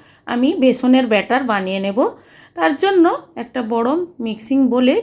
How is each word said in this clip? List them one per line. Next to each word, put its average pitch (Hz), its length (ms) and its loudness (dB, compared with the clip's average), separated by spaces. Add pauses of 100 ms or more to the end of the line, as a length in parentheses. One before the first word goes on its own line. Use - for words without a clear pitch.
(280)
আমি 247 220 0 (140)
বেসনের 254 480 4
ব্যাটার 220 400 0
বানিয়ে 190 340 -4
নেব। 196 140 -4 (580)
তার 330 160 0 (100)
জন্য 381 220 4 (380)
একটা 254 180 -8 (120)
বড় 233 160 0 (360)
মিক্সিং 226 320 -4 (140)
বোলে 254 320 2